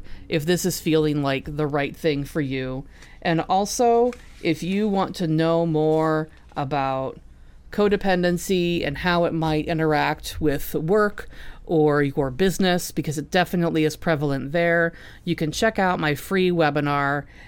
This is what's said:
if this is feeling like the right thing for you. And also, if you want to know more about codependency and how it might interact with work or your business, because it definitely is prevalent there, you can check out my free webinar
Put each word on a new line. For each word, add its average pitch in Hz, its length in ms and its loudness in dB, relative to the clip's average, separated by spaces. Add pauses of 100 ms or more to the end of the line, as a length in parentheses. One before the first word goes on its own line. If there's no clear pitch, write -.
(300)
if 156 160 -2
this 175 180 2
is 175 160 -2
feeling 156 440 2
like 139 340 -4
the 151 80 -2
right 143 300 -2
thing 143 280 -2
for 143 160 -6
you. 131 460 -4 (380)
And 165 180 2
also, 233 680 2 (320)
if 165 180 0
you 196 260 0
want 190 280 0
to 175 120 -2
know 165 380 2
more 156 640 2 (260)
about 135 640 -2 (520)
codependency 180 1120 2
and 143 140 -4
how 175 260 2
it 160 80 0
might 156 320 0
interact 156 760 0
with 143 360 -2
work 202 520 0 (380)
or 151 380 4
your 139 260 -2
business, 180 640 0
because 151 260 -4
it 147 140 -8
definitely 170 540 2
is 151 100 0
prevalent 143 560 -2
there, 170 420 2 (300)
you 170 120 -2
can 151 160 -2
check 220 280 0
out 180 200 2
my 151 140 0
free 185 380 0
webinar 143 720 0 (220)